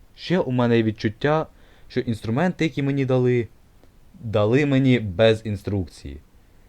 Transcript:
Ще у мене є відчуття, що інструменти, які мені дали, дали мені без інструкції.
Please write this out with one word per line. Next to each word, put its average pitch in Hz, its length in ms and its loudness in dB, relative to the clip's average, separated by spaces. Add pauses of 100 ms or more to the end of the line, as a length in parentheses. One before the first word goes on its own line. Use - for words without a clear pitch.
(160)
Ще - 220 -2
у 151 120 -2
мене 120 260 2
є 117 60 4
відчуття, 117 640 -2 (420)
що - 120 -6
інструменти, 123 640 -2
які 156 180 -4
мені 139 220 -2
дали, 123 440 2 (720)
дали 110 460 2
мені 135 320 4
без 110 480 2
інструкції. 95 760 -8 (480)